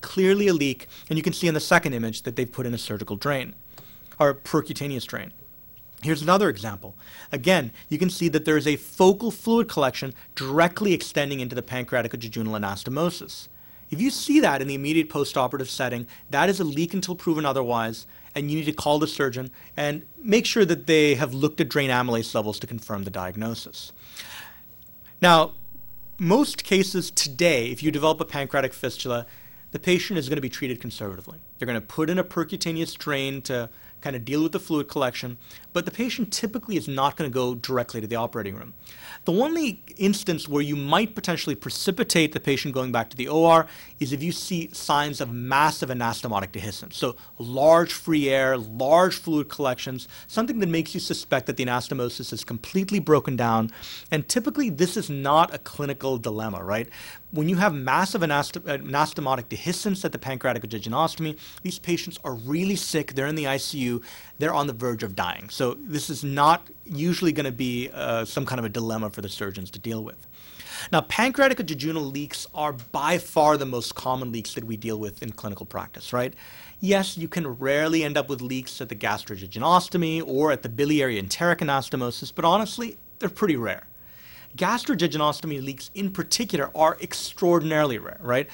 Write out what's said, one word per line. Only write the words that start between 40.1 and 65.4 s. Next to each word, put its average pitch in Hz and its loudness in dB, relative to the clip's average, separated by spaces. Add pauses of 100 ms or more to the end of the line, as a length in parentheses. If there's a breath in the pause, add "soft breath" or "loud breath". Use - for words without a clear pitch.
where 143 2
you 147 -2
might 156 0
potentially 165 -2
precipitate 165 0
the 151 -4
patient 139 -2
going 127 -2
back 117 0
to - -18
the 127 -4
O 156 2
R 160 8 (340 loud breath)
is 139 -2
if 135 -4
you 170 -2
see 165 -4
signs 147 0
of 123 -4
massive 135 2
anastomotic 117 -2
dehiscence. 98 -10
So 127 -2 (240 loud breath)
large 147 6
free 151 0
air, 135 4
large 131 4
fluid 151 -2
collections, 127 -4 (200 loud breath)
something 233 0
that 190 2
makes 165 0
you 185 -4
suspect - -2
that 135 -4
the 131 0
anastomosis 123 -4
is 113 -8
completely 190 -2
broken 143 4
down. 113 2 (400 loud breath)
And 147 -2
typically 262 0
this 175 0
is 202 -4
not 147 4
a - -8
clinical 135 -4
dilemma, 107 -6
right? 107 -2 (440 loud breath)
When 156 0
you 185 2
have 190 4
massive 147 0
anast-, 151 0
anastomotic 139 -2
dehiscence 180 -4
at 165 -2
the 127 -10
pancreatic 123 -2
jejunostomy, 127 -2 (240 loud breath)
these 185 -8
patients 170 -4
are 135 -6
really 156 -2
sick, - -4
they're 135 -2
in 151 -2
the 151 -2
I 135 0
C 143 -6
U, 120 0 (360 loud breath)
they're 156 0
on 143 2
the 135 -4
verge 117 -4
of 98 -8
dying. 90 -4